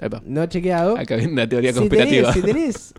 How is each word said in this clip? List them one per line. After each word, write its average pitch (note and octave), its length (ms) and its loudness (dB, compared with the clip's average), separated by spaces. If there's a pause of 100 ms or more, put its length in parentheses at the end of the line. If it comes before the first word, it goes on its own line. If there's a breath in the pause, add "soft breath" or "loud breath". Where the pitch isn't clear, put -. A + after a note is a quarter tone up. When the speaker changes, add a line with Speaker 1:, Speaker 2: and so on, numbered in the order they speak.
Speaker 1:
Epa. G#2+ 240 -8
Speaker 2:
no D3 220 -4
chequeado. F3+ 500 -2
Speaker 1:
Acá A#2+ 180 -4
viene A#2 180 -2
una A#2 140 0
teoría B2 260 0
Speaker 2:
Si B2 60 -2
Speaker 1:
conspirativa. B2 540 4
Speaker 2:
tenés, - 0 -
si F3+ 80 2
tenés B3+ 580 -2